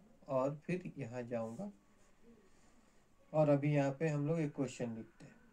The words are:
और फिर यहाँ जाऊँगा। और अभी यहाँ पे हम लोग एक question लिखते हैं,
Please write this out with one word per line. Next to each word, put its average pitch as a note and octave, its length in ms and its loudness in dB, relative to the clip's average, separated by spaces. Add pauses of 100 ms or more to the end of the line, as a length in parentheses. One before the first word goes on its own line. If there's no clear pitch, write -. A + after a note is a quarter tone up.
(300)
और C3+ 260 0 (100)
फिर F#3 320 -4
यहाँ B2 260 -8
जाऊँगा। A#2 480 -6 (1600)
और D3+ 160 6
अभी C#3+ 240 4
यहाँ C#3 200 4
पे D#3+ 160 0
हम C#3+ 180 0
लोग E3 120 0
एक D3 140 0
question A#2+ 440 -4
लिखते - 280 -16
हैं, - 100 -20 (180)